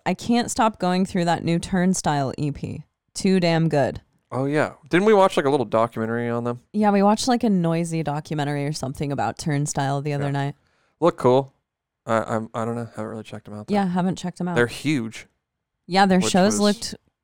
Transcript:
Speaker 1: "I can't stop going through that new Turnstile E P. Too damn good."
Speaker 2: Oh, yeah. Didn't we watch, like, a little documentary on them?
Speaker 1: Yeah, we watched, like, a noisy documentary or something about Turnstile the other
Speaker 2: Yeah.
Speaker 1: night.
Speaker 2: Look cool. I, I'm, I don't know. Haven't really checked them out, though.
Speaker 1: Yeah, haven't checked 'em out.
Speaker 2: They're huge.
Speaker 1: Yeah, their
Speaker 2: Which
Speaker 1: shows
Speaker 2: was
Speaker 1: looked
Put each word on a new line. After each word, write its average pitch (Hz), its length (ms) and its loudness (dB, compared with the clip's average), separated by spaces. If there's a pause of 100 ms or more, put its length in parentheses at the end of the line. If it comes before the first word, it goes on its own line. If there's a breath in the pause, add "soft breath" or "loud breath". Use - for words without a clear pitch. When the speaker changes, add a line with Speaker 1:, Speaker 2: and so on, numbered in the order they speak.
Speaker 1:
"I 180 80 0
can't 233 380 0
stop 220 280 0
going 180 260 0
through 175 200 -2
that 170 180 0
new 170 160 0
Turnstile 175 800 0
E 147 140 -2
P. 151 320 -10 (300)
Too 190 260 2
damn 165 300 2
good." 139 320 0 (280)
Speaker 2:
Oh, 127 140 -4
yeah. 139 300 0 (160)
Didn't 180 160 2
we 220 80 6
watch, 190 240 4
like, 160 80 4
a 139 40 2
little 135 160 2
documentary 113 640 0
on 120 140 -2
them? 120 160 -4 (140)
Speaker 1:
Yeah, 208 180 2
we 202 100 4
watched, 208 280 2
like, 240 160 2
a 226 40 2
noisy 165 540 0
documentary 147 640 -4
or 151 80 -4
something 143 360 -6
about 117 280 -4
Turnstile 143 640 -2
the 147 100 -6
other 143 140 -4
Speaker 2:
Yeah. 139 60 -4
Speaker 1:
night. 139 240 -4 (440)
Speaker 2:
Look 170 180 2
cool. 131 360 2 (520)
I, 113 120 0 (180)
I'm, 110 180 -6
I 113 120 -4
don't 117 100 -4
know. 117 180 -8
Haven't 110 120 -10
really 107 180 -12
checked - 220 -16
them 101 80 -18
out, 104 140 -14
though. 202 60 -4
Speaker 1:
Yeah, 202 140 2
haven't 180 300 -2
checked - 240 -10
'em 180 80 -4
out. 175 80 -4
Speaker 2:
They're 120 100 4
huge. 123 600 -6 (580)
Speaker 1:
Yeah, 190 220 2
their 185 120 4
Speaker 2:
Which 214 120 2
Speaker 1:
shows 202 280 4
Speaker 2:
was - 0 -
Speaker 1:
looked 208 360 0 (280)